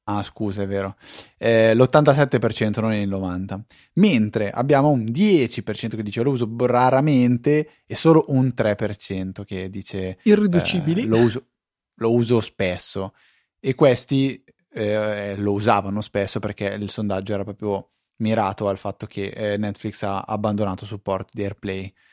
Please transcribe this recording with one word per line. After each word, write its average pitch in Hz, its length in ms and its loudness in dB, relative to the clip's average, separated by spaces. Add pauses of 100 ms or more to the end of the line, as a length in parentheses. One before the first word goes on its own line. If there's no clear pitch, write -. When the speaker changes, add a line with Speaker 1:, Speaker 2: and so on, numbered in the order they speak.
Speaker 1:
Ah, 101 140 -4
scusa, 101 400 -6
è 98 40 -4
vero. 98 280 -4 (420)
Eh, 113 380 4
l'ottantasette 135 640 4
per 110 120 0
cento, 107 300 -2
non 110 120 0
il 101 140 -2
novanta. 95 560 -6 (300)
Mentre 110 560 2
abbiamo 139 400 2
un 123 160 0
dieci 139 560 2
per 104 160 -6
cento 113 180 -6
che 110 80 -6
dice 104 200 -4
"lo 139 80 2
uso 120 260 -2
raramente" 127 1120 2 (160)
e 107 100 -10
solo 160 340 4
un 131 260 0
tre 107 180 2
per 101 220 -4
cento 95 480 -8
che 95 260 -8
dice, 95 540 -8
Speaker 2:
Irriducibili. 185 800 2
Speaker 1:
eh, - 20 -6
"lo 113 140 4
uso, 117 260 2 (520)
lo 113 140 0
uso 117 300 2
spesso". 95 720 -6 (460)
E 131 160 -4
questi, 135 680 2 (280)
eh, 104 640 -4
lo 101 140 -2
usavano 101 500 0
spesso 101 380 -4
perché 104 260 -6
il 101 240 -6
sondaggio 101 440 -4
era 98 100 -4
proprio 101 480 -6 (260)
mirato 107 500 -2
al 98 120 -2
fatto - 260 -10
che, 98 220 -8
eh, 104 300 -4
Netflix 104 440 -6
ha 98 200 -4
abbandonato 104 640 -2
supporto 98 480 -6
di 101 100 -6
AirPlay 98 500 -8 (200)